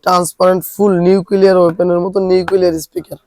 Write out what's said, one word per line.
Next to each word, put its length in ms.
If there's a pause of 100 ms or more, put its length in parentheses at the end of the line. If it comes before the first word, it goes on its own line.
ট্রান্সপারেন্ট 580 (100)
ফুল 220 (140)
নিউক্লিয়ার 540
ওয়েপনের 420
মতো 140 (120)
নিউক্লিয়ার 460 (100)
স্পিকার 420